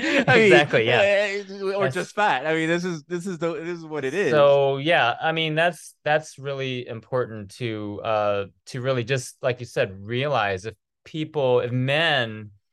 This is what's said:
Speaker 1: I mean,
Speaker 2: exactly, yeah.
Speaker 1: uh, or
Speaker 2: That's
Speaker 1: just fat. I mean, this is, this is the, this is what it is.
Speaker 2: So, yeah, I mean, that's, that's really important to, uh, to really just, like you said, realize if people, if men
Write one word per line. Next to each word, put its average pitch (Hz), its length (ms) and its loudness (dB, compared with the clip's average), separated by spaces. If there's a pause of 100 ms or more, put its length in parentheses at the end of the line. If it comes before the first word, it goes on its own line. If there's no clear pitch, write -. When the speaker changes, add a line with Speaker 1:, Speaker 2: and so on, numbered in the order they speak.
(280)
Speaker 1:
I 262 80 6
mean, - 80 6
Speaker 2:
exactly, 147 420 6
yeah. 196 640 2
Speaker 1:
uh, 196 220 -4
or 196 120 0
Speaker 2:
That's 131 120 -2
Speaker 1:
just 175 180 -6
fat. 156 320 0
I 160 80 0
mean, 160 140 -2
this 175 160 -2
is, 170 200 -6
this 175 220 -8
is 180 120 -6
the, 165 160 -4
this 165 240 -8
is 165 60 -14
what 156 200 -8
it 135 100 -4
is. 180 160 0
Speaker 2:
So, 139 460 6
yeah, 139 440 2
I 160 120 -2
mean, 160 240 -2
that's, 170 480 -2
that's 151 340 -2
really 135 480 -6
important 113 720 -6
to, 107 480 -8
uh, 104 400 0 (220)
to 131 140 -10
really 127 220 -2
just, 127 400 -4
like 127 160 -2
you 120 80 -12
said, 117 340 -2
realize 107 680 -2
if 110 80 -10 (300)
people, 151 560 0
if 120 120 -4
men 127 800 0 (200)